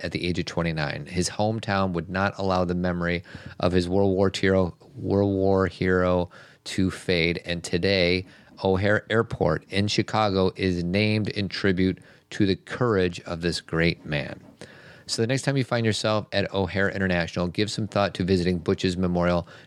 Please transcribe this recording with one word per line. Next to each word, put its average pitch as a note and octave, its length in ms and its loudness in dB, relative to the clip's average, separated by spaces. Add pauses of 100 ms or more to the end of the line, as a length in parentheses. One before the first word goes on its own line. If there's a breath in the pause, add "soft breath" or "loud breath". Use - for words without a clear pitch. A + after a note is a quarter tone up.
at E2 80 -6
the E2 140 -4
age F2 120 -2
of F2 60 -2
twenty-nine. D#2 640 -4
His F2+ 240 -2
hometown G#2 640 -2
would E2+ 180 -4
not F#2+ 280 0
allow F#2 260 0
the F2 100 -2
memory F2 500 -2 (340 loud breath)
of F2+ 140 0
his F2+ 160 2
World G2 260 2
War F#2+ 180 4
hero, F#2+ 440 2 (180)
World G2+ 400 0
War F#2+ 320 2
hero F2+ 640 2 (340 loud breath)
to F#2+ 260 -2
fade, E2+ 540 0
and F2 200 -6
today, F#2 640 2 (360 loud breath)
O'Hare G2 480 2
Airport G2+ 600 0
in G2 180 0
Chicago G2 680 2
is F2 300 0
named G#2+ 460 0
in G2+ 180 -4
tribute F#2 500 0 (320 loud breath)
to - 160 0
the G2 80 2
courage F#2+ 680 0
of E2+ 200 -8
this E2+ 200 -2
great E2 460 0
man. D2 340 -6 (680 loud breath)
So - 160 -2
the A2+ 40 0
next C3 160 -2
time C#3 140 0
you C3 80 2
find A#2 200 0
yourself G#2+ 480 0
at G2 220 -2
O'Hare F#2+ 360 0
International, F2+ 580 0
give G2+ 240 -2
some G#2+ 160 -6
thought G2+ 260 0
to F#2+ 100 -2
visiting F2+ 340 2
Butch's F#2 380 0
memorial, F2 520 0 (180 loud breath)